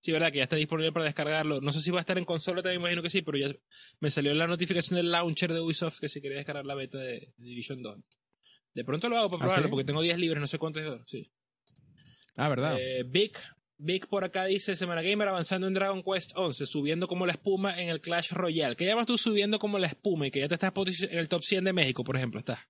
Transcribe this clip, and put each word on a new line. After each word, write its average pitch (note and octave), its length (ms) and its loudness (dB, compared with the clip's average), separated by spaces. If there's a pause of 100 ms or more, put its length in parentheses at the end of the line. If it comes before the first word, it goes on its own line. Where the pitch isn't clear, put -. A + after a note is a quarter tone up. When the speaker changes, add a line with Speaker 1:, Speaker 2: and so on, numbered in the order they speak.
Speaker 1:
Sí, E3+ 100 -2
verdad D#3+ 220 4
que C#3+ 60 0
ya C3 40 6
está D#3 140 2
disponible D#3 340 0
para D#3+ 140 0
descargarlo. D3+ 560 0
No D3 100 0
sé D3+ 80 0
si D3+ 120 0
va F3+ 80 2
a - 20 -2
estar F#3 160 0
en F3+ 80 -2
consola, F3 360 -2
también F3+ 200 -2
imagino F3 200 0
que E3+ 80 -2
sí, F#3+ 120 2
pero D3+ 160 -2
ya C#3 180 0 (460)
me D3+ 100 2
salió C#3+ 220 2
la E3 140 4
notificación F3 500 0
del E3+ 140 2
launcher E3+ 420 2
de E3 80 0
Ubisoft E3 400 -2
que D3+ 80 -4
si D3 100 -6
quería C#3 180 -8
descargar C#3+ 280 -6
la C#3+ 100 -6
beta C3+ 220 -8
de B2 400 -8
The A#2 60 -20
Division B2 380 -10
dos. G#2 180 -10 (760)
De B2 100 -6
pronto D#3 240 -2
lo A#3+ 100 2
hago G#3+ 120 4
para E3+ 140 -2
Speaker 2:
¿Ah, - 20 2
Speaker 1:
probarlo, F3 220 4
Speaker 2:
sí? - 20 2
Speaker 1:
porque C3+ 160 0
tengo D3 160 0
diez E3+ 160 2
libres, D#3+ 240 0
no C#3+ 60 -2
sé D3+ 100 -4
cuántos D#3 260 -4
de D#3 60 -6
oro, A#2+ 180 -10
sí. - 240 -12 (1040)
Speaker 2:
Ah, C#3+ 140 2
¿verdad? C#3+ 280 0
Speaker 1:
Eh, B2+ 300 -2
Vic, F#3 320 2 (380)
Vic F3 300 -4
por F#3+ 180 0
acá F#3 200 -2
dice, F#3+ 300 0
"Semana E3+ 260 -2
Gamer G3+ 280 2
avanzando F#3 380 0
en F#3+ 60 0
Dragon F#3+ 300 0
Quest F#3+ 320 -2
once, D#3 300 -2
subiendo D#3+ 420 0
como F3+ 180 0
la F3+ 80 4
espuma F#3+ 480 0
en F3 60 -2
el E3 140 -2
Clash E3+ 320 0
Royale". D#3+ 420 2
¿Qué F3 100 -2
llamas A3+ 200 2
tú A#3 120 2
subiendo G#3 400 4
como G#3 220 0
la F3 80 2
espuma D3+ 400 0
y B2+ 40 -2
que C#3 100 0
ya D3 80 0
te E3+ 60 2
estás F#3+ 180 0
posici-, F#3 360 -2
en E3+ 100 -2
el D#3+ 100 -2
top E3+ 140 0
cien F#3+ 200 2
de F#3+ 80 4
México, C3 320 2
por C3 140 0
ejemplo, A#2 220 -2
estás? A2+ 200 -4 (100)